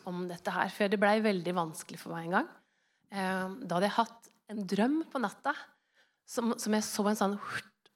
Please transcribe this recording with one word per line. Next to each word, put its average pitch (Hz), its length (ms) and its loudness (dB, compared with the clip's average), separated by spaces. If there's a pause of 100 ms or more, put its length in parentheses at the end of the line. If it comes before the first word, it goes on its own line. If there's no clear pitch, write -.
om 180 180 -4
dette 175 240 -6
her, 185 220 2
for 202 180 2
det 208 80 2
ble 208 140 6 (100)
veldig 180 320 2
vanskelig 170 460 -4
for 170 120 -10
meg 165 140 -8
en 185 120 4
gang. 330 100 -2 (580)
Eh, 190 380 -2 (180)
da 170 140 0
hadde 196 100 4
jeg 202 140 0
hatt - 280 -4 (220)
en 208 160 -6
drøm 233 320 4 (120)
på 269 120 -2
natta, 277 300 -2 (760)
som, 233 320 -2
som 214 160 0
jeg 214 80 2
så 214 240 -2
en 214 120 2
sånn, 202 180 2 (580)